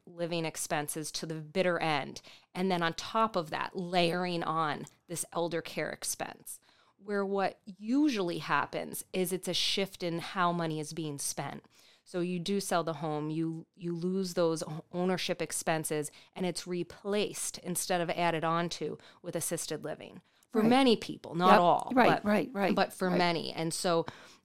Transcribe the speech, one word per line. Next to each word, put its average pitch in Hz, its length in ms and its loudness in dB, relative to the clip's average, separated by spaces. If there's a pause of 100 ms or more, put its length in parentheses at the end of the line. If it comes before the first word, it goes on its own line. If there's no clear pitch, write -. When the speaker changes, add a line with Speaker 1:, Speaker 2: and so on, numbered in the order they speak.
Speaker 1:
living 170 400 -2
expenses 156 680 -4
to - 140 -6
the 165 80 -6
bitter 170 440 0
end, 147 440 -2 (320)
and 185 160 0
then 170 120 2
on 165 120 0
top 220 420 0
of 160 140 -2
that, 135 260 -6
layering 175 680 0
on 160 440 -2 (220)
this 170 260 -6
elder 170 260 -2
care - 300 -6
expense, - 680 -8 (380)
where 202 280 -2
what 196 420 0
usually 214 720 2
happens 147 760 -2
is 180 180 0
it's 185 180 -4
a 180 60 -2
shift - 480 0
in 170 180 -2
how 175 320 0
money 160 280 -2
is 151 140 -8
being 151 240 -6
spent. 143 440 -6 (400)
So - 180 -6
you 180 180 0
do 196 220 0
sell 180 220 2
the 160 120 -2
home, 151 340 -2
you, 160 380 -2 (100)
you 170 180 -4
lose 185 400 -2
those 165 280 2
o-, 160 280 -8
ownership 180 520 0
expenses, 156 680 -2 (240)
and 185 120 -2
it's 175 200 -4
replaced 180 920 -4
instead 180 420 -2
of 165 100 -2
added 165 320 0
on 165 280 0
to - 260 -6 (260)
with 170 140 -8
assisted 156 480 -6
living. - 380 -12 (280)
For 220 120 2
Speaker 2:
Right. 220 80 6
Speaker 1:
many 254 260 8
people, - 400 -10
not 180 160 8
Speaker 2:
Yep. 190 80 10
Speaker 1:
all, 175 340 4
Speaker 2:
Right, 254 140 8
Speaker 1:
but, - 160 4
Speaker 2:
right, 208 280 2
right, 196 220 2
Speaker 1:
but 190 180 2
for 185 160 -2
Speaker 2:
right. 180 100 2
Speaker 1:
many. 170 340 2
And 165 200 -2
so, 165 320 2 (400)